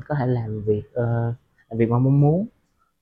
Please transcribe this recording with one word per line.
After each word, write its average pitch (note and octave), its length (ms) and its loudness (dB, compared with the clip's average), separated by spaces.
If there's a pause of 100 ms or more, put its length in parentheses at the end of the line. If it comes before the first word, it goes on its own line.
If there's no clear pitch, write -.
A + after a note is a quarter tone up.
có D3 80 -4
thể B2+ 120 -2
làm A2+ 340 -2
việc, G#2 220 -2 (100)
ờ, A#2 400 -2 (360)
làm A2+ 80 -8
việc A2+ 120 2
mà A#2+ 100 2
mong C3+ 220 4
muốn, E3 260 2 (540)